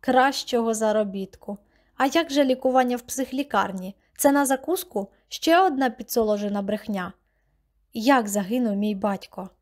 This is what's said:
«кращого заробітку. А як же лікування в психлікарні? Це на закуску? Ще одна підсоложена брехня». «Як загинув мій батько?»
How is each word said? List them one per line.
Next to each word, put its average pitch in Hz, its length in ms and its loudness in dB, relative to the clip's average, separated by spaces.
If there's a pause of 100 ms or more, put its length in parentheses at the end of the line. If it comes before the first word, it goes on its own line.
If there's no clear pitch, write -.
«кращого 254 720 2
заробітку. 208 840 -4 (380)
А 262 100 0
як 330 240 0
же 277 140 4
лікування 254 520 2
в 233 40 -8
психлікарні? 202 960 -4 (200)
Це 277 160 4
на 285 140 2
закуску? 269 640 -4 (200)
Ще 339 320 2
одна 277 300 2
підсоложена 208 720 -2
брехня». 196 500 -6 (800)
«Як 233 360 2
загинув 208 480 -2
мій 208 180 -2
батько?» 190 560 -6 (120)